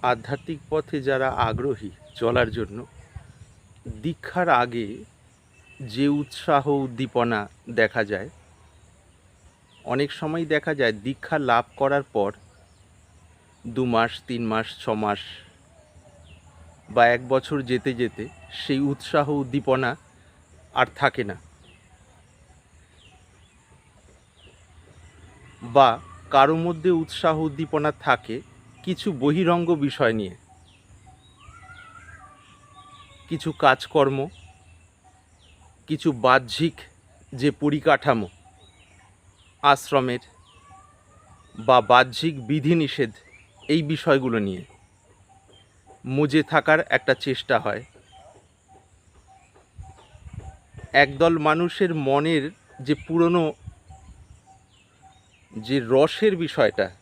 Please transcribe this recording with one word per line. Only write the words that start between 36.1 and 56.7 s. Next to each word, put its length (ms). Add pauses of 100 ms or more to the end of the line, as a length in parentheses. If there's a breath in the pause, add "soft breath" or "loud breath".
বাহ্যিক 540 (560)
যে 160 (120)
পরিকাঠামো 680 (1300)
আশ্রমের 600 (1300)
বা 280
বাহ্যিক 520 (120)
বিধিনিষেধ, 640 (500)
এই 200
বিষয়গুলো 560
নিয়ে 240 (1500)
মজে 340
থাকার 380 (100)
একটা 280
চেষ্টা 400
হয়। 240 (3000)
একদল 440
মানুষের 520 (160)
মনের 380 (360)
যে 140 (120)
পুরনো 380 (2000)
যে 240 (100)
রসের 500
বিষয়টা 500 (160)